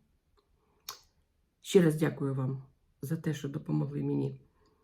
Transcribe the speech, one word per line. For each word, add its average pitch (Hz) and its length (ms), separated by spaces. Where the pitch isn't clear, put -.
Ще - 200
раз 156 140
дякую 143 380
вам 131 300
за 156 160
те, 160 160
що 143 160
допомогли 147 540
мені 139 360